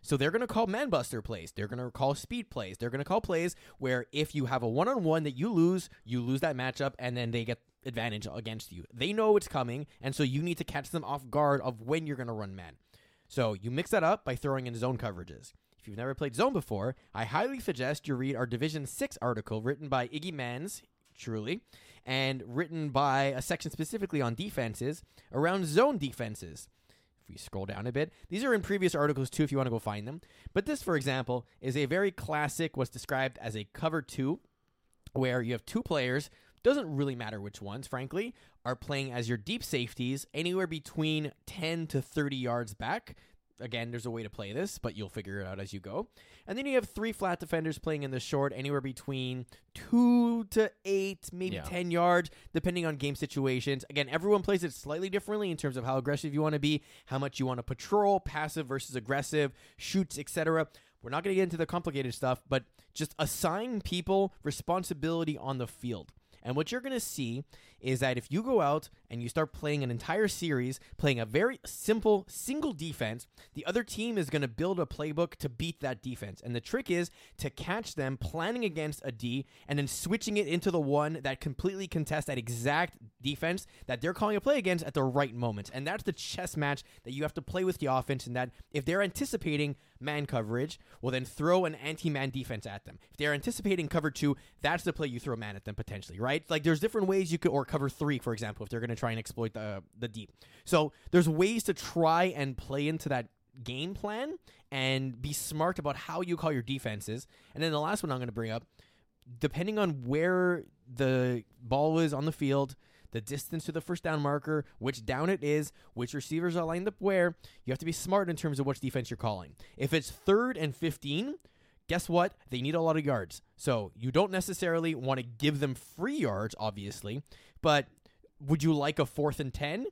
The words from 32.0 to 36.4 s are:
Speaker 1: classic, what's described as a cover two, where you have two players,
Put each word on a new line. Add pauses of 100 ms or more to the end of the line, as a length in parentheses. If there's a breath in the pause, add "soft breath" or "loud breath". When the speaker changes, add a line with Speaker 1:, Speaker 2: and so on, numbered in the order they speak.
Speaker 1:
classic,
what's
described
as
a (100)
cover
two, (760)
where
you
have
two
players, (320 soft breath)